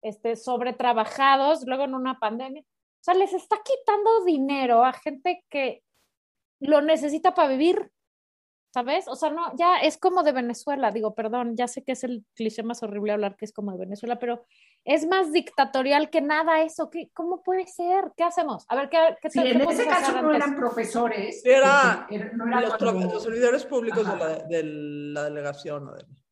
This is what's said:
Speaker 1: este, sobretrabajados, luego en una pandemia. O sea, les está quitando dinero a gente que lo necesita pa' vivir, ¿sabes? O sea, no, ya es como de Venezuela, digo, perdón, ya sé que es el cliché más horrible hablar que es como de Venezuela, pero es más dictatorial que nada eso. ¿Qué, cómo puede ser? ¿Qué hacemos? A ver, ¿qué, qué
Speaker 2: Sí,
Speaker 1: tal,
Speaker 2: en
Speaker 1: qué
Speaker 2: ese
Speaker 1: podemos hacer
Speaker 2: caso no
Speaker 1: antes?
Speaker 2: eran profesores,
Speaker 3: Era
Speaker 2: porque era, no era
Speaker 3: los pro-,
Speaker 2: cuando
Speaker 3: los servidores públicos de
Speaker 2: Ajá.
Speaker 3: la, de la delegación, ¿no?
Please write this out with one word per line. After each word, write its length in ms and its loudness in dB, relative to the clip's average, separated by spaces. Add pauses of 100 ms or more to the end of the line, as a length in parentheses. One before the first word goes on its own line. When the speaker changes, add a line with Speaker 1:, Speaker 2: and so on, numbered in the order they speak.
Speaker 1:
este, 340 -6
sobretrabajados, 1300 2
luego 180 -2
en 120 -4
una 240 -2
pandemia. 440 -6
O 400 -20
sea, 100 2
les 200 4
está 300 -2
quitando 640 2
dinero 580 4
a 80 4
gente 580 -6
que 340 -4 (760)
lo 220 4
necesita 520 0
pa' 140 4
vivir, 440 0 (800)
¿sabes? 340 -4
O 80 -10
sea, 140 -2
no, 280 -8
ya 220 4
es 180 2
como 260 2
de 80 4
Venezuela, 600 -2
digo, 220 -4
perdón, 420 -4
ya 120 -2
sé 160 -10
que 80 -6
es 120 -6
el 220 -8 (100)
cliché 280 -6
más 200 -8
horrible 280 -6
hablar 240 -4
que 100 -12
es 80 -16
como 200 -8
de 60 -10
Venezuela, 380 -8
pero 280 -8 (400)
es 220 2
más 240 0
dictatorial 760 2
que 120 2
nada 420 2
eso. 260 -6
¿Qué, 240 -12
cómo 300 -6
puede 240 -2
ser? 500 -2
¿Qué 60 0
hacemos? 460 -4
A 60 -2
ver, 140 -4
¿qué, 80 2 (240)
qué 80 -6
Speaker 2:
Sí, 100 -2
Speaker 1:
tal, 80 2
Speaker 2:
en 60 2
Speaker 1:
qué 40 4
Speaker 2:
ese 80 4
Speaker 1:
podemos 280 0
hacer 120 2
Speaker 2:
caso 160 0
no 80 2
Speaker 1:
antes? 180 2
Speaker 2:
eran 80 -2
profesores, 880 -4
Speaker 3:
Era 540 6
Speaker 2:
porque 160 -12
era, 180 -8
no 140 -6
era 140 0
Speaker 3:
los 160 -2
pro-, 160 0
Speaker 2:
cuando 200 -2
Speaker 3:
los 100 -6
servidores 420 0
públicos 420 -2
de 60 -4
Speaker 2:
Ajá. 160 -4
Speaker 3:
la, 140 -4
de 200 -4
la 600 -8
delegación, 600 -8
¿no? 80 -18 (380)